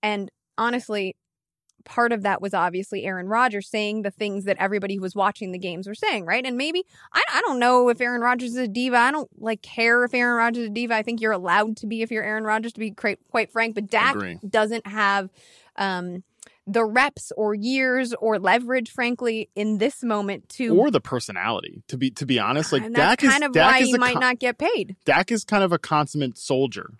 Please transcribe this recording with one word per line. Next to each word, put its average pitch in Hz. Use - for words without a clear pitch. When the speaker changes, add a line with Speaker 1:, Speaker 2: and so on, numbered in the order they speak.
Speaker 1:
And 208
honestly, 226
part 240
of 220
that 196
was 196
obviously 180
Aaron 185
Rodgers 214
saying 214
the 208
things 202
that 196
everybody 196
who 190
was 185
watching 202
the 185
games 185
were 208
saying, 247
right? 233
And 247
maybe, 320
I, -
I 285
don't 311
know 247
if 233
Aaron 240
Rodgers 247
is 240
a 254
diva. 240
I 240
don't, 294
like, 220
care 233
if 247
Aaron 240
Rodgers 233
is 214
a 208
diva. 233
I 220
think 233
you're 220
allowed 202
to 220
be 226
if 226
you're 220
Aaron 214
Rodgers, 220
to -
be 214
cra-, 208
quite 226
frank. 226
But 220
Dak 233
Speaker 2:
Agree. 185
Speaker 1:
doesn't 214
have, 196
um, 180
the 214
reps 254
or 214
years 254
or 220
leverage, 240
frankly, 240
in 208
this 247
moment 208
to 233
Speaker 2:
Or 277
the -
personality, 110
to 131
be, 131
to 139
be 127
honest. 131
Like, 135
Speaker 1:
And 226
that's 180
Speaker 2:
Dak -
is, 269
Speaker 1:
kind 285
of 277
Speaker 2:
Dak 175
Speaker 1:
why 262
Speaker 2:
is 262
Speaker 1:
he 254
Speaker 2:
a -
Speaker 1:
might 247
Speaker 2:
con-, 240
Speaker 1:
not 247
get 247
paid. 320
Speaker 2:
Dak 156
is 226
kind 202
of 180
a 165
consummate 147
soldier. 127